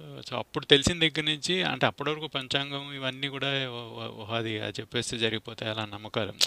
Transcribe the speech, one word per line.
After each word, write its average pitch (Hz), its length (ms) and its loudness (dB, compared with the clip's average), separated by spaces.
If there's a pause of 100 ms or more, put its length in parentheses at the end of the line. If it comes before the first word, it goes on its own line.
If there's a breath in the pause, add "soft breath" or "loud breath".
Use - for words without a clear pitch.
(300)
So, 127 40 -6
అప్పుడు 127 300 -4
తెలిసిన 147 340 8
దగ్గర 160 240 2
నుంచి, 156 400 0
అంటే, 135 240 2
అప్పటి 143 240 0
వరకు 156 160 -4
పంచాంగం 139 640 -4
ఇవన్నీ 135 360 -4
కూడా 135 200 -4
ఓ-, 135 240 0
ఓ-, 113 580 -8
ఓ 113 40 0
అది, 113 260 0
అది 110 200 -4
చెప్పేస్తే 117 380 -4
జరిగిపోతాయి 113 540 -2
అలా 110 120 -2
నమ్మకాలు. 104 480 -4 (140)